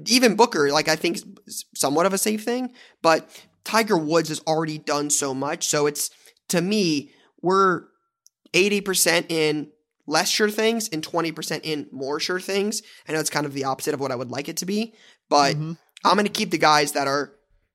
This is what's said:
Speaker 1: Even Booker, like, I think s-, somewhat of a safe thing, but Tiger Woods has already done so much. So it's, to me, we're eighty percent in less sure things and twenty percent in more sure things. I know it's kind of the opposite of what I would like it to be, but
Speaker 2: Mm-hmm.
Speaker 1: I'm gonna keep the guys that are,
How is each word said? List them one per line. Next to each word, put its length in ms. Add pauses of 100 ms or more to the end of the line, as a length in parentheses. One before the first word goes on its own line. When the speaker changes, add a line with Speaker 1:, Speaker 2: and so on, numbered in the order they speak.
Speaker 1:
Even 280
Booker, 360
like, 160
I 80
think 220 (300)
s-, 180 (100)
somewhat 300
of 80
a 40
safe 260
thing, 300 (280)
but 260 (360)
Tiger 340
Woods 320
has 120
already 380
done 300
so 240
much. 340
So 200
it's, 220 (400)
to 120
me, 500 (300)
we're 420 (720)
eighty 280
percent 480
in 420 (360)
less 220
sure 200
things 400
and 140
twenty 280
percent 320
in 280
more 280
sure 200
things. 420 (260)
I 60
know 60
it's 100
kind 160
of 80
the 120
opposite 280
of 60
what 120
I 40
would 160
like 180
it 80
to 80
be, 280 (360)
but 260
Speaker 2:
Mm-hmm. 180 (300)
Speaker 1:
I'm 120
gonna 140
keep 220
the 60
guys 360
that 140
are, 260 (400)